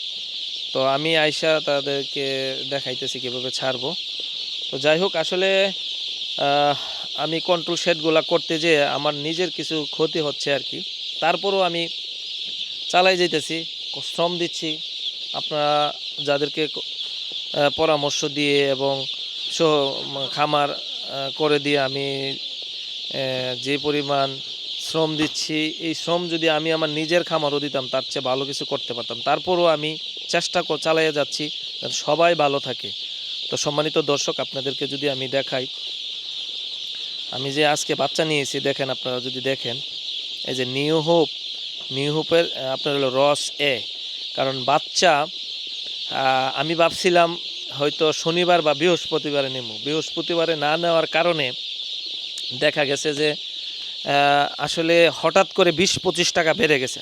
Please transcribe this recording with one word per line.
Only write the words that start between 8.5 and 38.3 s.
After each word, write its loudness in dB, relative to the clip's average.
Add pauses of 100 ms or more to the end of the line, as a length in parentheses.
যেয়ে 6
আমার 2
নিজের -2
কিছু -4
ক্ষতি 0
হচ্ছে 0
আর 0
কি। -6 (400)
তারপরও 2
আমি 0 (1000)
চালাই 6
যাইতেছি, 0 (280)
ক-, -8
শ্রম 0
দিচ্ছি। -4 (540)
আপনারা 0 (300)
যাদেরকে 0
ক-, -10
আহ, -2
পরামর্শ 2
দিয়ে 2
এবং 0 (440)
সহ-, 2
ম-, -6
খামার, 2
আহ, -6
করে 4
দিয়ে 2
আমি, -2
আহ, -6
যে 0
পরিমাণ 0 (420)
শ্রম 0
দিচ্ছি, -2
এই -4
শ্রম 0
যদি 0
আমি 2
আমার 2
নিজের 2
খামারও 0
দিতাম, -2
তার 0
চেয়ে -4
ভালো 0
কিছু -6
করতে -4
পারতাম। -6
তারপরও 2
আমি 2 (320)
চেষ্টা 0
ক-, -2
চালাইয়া 2
যাচ্ছি -2 (320)
যেন -6
সবাই 4
ভালো 4
থাকে। -6 (600)
তো -2
সম্মানিত 0
দর্শক, 0
আপনাদেরকে -4
যদি -2
আমি -4
দেখাই, -2 (1600)
আমি -4
যে 4
আজকে 2
বাচ্চা 0
নিয়েছি, 0